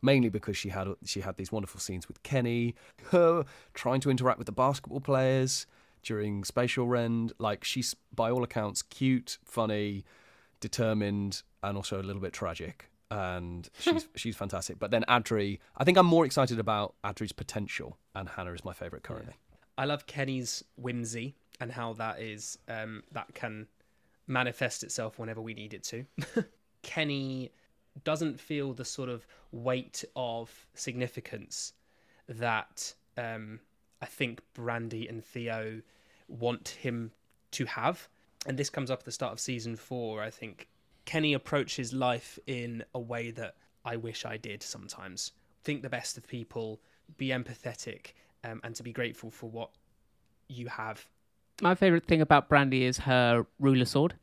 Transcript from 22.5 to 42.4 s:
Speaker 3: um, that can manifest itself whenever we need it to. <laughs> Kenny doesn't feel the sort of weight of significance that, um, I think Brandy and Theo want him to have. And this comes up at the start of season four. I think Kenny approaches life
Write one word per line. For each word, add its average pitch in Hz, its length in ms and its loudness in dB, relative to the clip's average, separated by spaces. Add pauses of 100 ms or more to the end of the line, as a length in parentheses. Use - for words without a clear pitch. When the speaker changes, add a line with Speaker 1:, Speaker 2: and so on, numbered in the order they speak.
Speaker 3:
um, 110 340 -8 (100)
that - 220 -10
can 110 340 -8 (640)
manifest 123 540 -2
itself 110 340 -6
whenever 110 220 -8
we 113 140 -8
need 104 200 -12
it 101 100 -14
to. 120 220 -10 (300)
<laughs> 226 80 2 (380)
Kenny 135 680 -4 (520)
doesn't 156 360 0
feel 139 340 -4
the 123 120 -8
sort 127 240 -6
of 120 160 -8 (260)
weight 127 520 -2 (120)
of 117 580 -6
significance - 1000 -8 (540)
that, 113 640 -2 (240)
um, 113 420 -8 (420)
I 123 40 -10
think 120 360 -4 (120)
Brandy 117 540 -4
and 113 160 -10
Theo 113 580 -6 (460)
want 120 420 -4
him 117 420 -6 (400)
to - 140 -2
have. - 420 -2 (380)
And 131 120 -6
this 143 120 -2
comes 131 220 -4
up 127 80 -2
at - 60 -20
the 120 60 -12
start 113 220 -6
of 117 60 -14
season 117 360 -4
four. 110 460 -6
I 107 80 -4
think - 380 -16 (380)
Kenny 156 280 2
approaches 131 600 -2
life 127 520 0